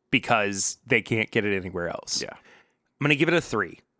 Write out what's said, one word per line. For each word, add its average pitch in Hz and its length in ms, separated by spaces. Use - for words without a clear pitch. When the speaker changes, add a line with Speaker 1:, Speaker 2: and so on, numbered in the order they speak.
Speaker 1:
because 101 760
they 117 160
can't 110 300
get 110 140
it 101 120
anywhere 90 320
else. - 320
Speaker 2:
Yeah. - 120
Speaker 1:
I'm - 720
gonna 147 100
give 151 120
it 165 60
a 165 80
three. 98 380